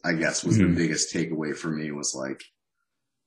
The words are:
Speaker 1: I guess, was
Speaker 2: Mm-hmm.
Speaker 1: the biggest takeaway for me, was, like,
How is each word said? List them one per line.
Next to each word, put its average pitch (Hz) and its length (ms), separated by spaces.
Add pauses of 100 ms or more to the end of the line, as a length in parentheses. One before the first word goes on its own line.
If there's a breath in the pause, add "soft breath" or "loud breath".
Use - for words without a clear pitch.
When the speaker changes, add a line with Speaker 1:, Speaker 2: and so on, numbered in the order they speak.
Speaker 1:
I 87 80
guess, 80 320
was 98 140
Speaker 2:
Mm-hmm. 90 160
Speaker 1:
the 85 60
biggest 80 340
takeaway 78 420
for 82 140
me, 78 200
was, 71 240
like, 67 280 (840)